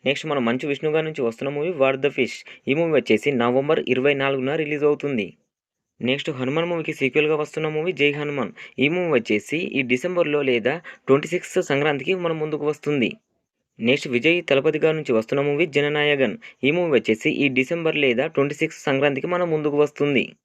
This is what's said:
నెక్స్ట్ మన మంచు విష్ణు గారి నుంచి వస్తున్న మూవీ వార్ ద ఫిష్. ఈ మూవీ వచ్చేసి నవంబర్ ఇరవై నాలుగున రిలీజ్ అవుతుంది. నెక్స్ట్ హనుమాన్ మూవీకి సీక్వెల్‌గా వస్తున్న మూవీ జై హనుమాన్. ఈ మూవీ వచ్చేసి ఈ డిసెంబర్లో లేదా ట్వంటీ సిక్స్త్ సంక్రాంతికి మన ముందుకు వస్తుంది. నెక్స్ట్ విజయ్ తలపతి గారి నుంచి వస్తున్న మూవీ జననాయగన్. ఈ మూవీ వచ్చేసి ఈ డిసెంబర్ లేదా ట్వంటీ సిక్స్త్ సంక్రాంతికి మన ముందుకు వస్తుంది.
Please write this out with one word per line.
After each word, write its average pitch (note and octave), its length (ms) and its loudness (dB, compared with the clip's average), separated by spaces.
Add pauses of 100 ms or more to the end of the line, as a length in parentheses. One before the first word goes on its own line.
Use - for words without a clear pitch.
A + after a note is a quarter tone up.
నెక్స్ట్ C#3 220 -2
మన C#3+ 120 0
మంచు B2 300 0
విష్ణు D3 220 -2
గారి D#3+ 160 0
నుంచి D3+ 160 -6
వస్తున్న A#2+ 280 -4
మూవీ D3 220 -4
వార్ C3+ 260 2
ద C#3 100 0
ఫిష్. B2+ 300 -2 (300)
ఈ C3+ 60 2
మూవీ E3 180 2
వచ్చేసి A2+ 400 4
నవంబర్ C3 560 2
ఇరవై C3 260 2
నాలుగున C3+ 400 0
రిలీజ్ D3+ 300 -2
అవుతుంది. C#3+ 420 0 (760)
నెక్స్ట్ C3+ 300 -2
హనుమాన్ C#3+ 380 -2
మూవీకి D#3+ 240 -4
సీక్వెల్‌గా D3+ 440 0
వస్తున్న D3+ 320 -4
మూవీ D#3 240 -2
జై C#3+ 200 2
హనుమాన్. C#3+ 400 -4 (260)
ఈ C3 100 2
మూవీ F3 220 0
వచ్చేసి A2+ 480 0 (140)
ఈ C3+ 100 0
డిసెంబర్లో D3 600 0
లేదా B2 320 0 (300)
ట్వంటీ C#3 240 2
సిక్స్త్ F3 340 -4
సంక్రాంతికి D3 520 0
మన F3 180 -2
ముందుకు D3+ 340 -4
వస్తుంది. D3 440 0 (680)
నెక్స్ట్ C3+ 300 0
విజయ్ C#3+ 340 2
తలపతి D3 360 2
గారి D#3 180 2
నుంచి C#3 160 -2
వస్తున్న A2+ 300 0
మూవీ D3 240 2
జననాయగన్. C#3+ 680 0 (300)
ఈ C#3 60 4
మూవీ E3+ 200 0
వచ్చేసి A2+ 400 2
ఈ C#3+ 180 0
డిసెంబర్ D#3 480 0
లేదా C3+ 300 2
ట్వంటీ D3 280 0
సిక్స్త్ - 300 -4
సంక్రాంతికి C#3 420 0
మన F3 180 0
ముందుకు D3+ 320 0
వస్తుంది. C#3+ 480 2 (200)